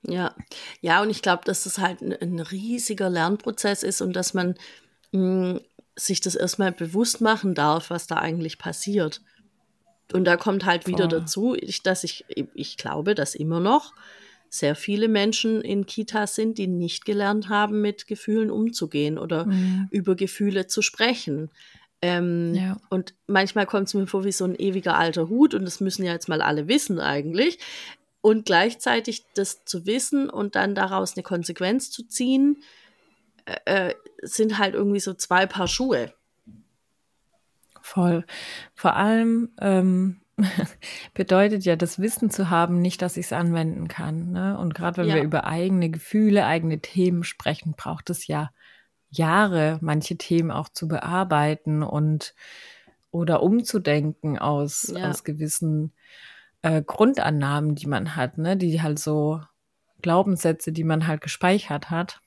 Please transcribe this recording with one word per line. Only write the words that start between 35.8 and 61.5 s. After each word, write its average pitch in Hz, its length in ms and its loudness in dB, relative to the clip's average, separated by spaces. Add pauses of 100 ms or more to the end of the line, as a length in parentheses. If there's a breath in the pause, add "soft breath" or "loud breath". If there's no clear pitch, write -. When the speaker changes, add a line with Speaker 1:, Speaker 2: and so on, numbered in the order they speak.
Speaker 2:
Voll. 175 440 2 (500 loud breath)
Vor - 200 2
allem, 226 540 2 (100)
ähm, 185 640 2 (160)
<laughs> - 760 -2
bedeutet 190 520 4
ja, 170 100 4
das 170 240 -2
Wissen 220 300 0
zu 190 200 -2
haben, 175 320 4
nicht, 180 200 0
dass 180 160 -2
ich's 175 160 -6
anwenden 165 540 0
kann, 165 440 -6
ne? 190 260 -2
Und 170 180 -2
grad 175 220 -4
wenn 175 100 0
Speaker 1:
Ja. 160 80 4
Speaker 2:
wir 151 80 4
über 151 220 0
eigene 175 440 0
Gefühle, 202 560 2
eigene 160 340 0
Themen 175 440 0
sprechen, - 520 -4
braucht - 340 -10
es - 180 -8
ja 151 240 -4 (580 soft breath)
Jahre, 165 720 2
manche 156 360 0
Themen 165 340 0
auch 151 180 -4
zu - 180 -6
bearbeiten 156 960 0
und, 151 500 0 (800 loud breath)
oder 170 320 2
umzudenken 151 960 2
aus, 147 560 -2
Speaker 1:
Ja. 185 140 -4
Speaker 2:
aus 180 140 -4
gewissen, 156 680 -2 (720 loud breath)
äh, 160 200 2
Grundannahmen, 151 960 2
die 143 120 -8
man 143 280 -2
hat, 131 220 -2
ne? 170 200 0
Die 165 240 2
halt 151 180 0
so 151 420 0 (600)
Glaubenssätze, 175 720 2
die 160 120 -2
man 160 240 2
halt 156 140 -2
gespeichert 180 680 0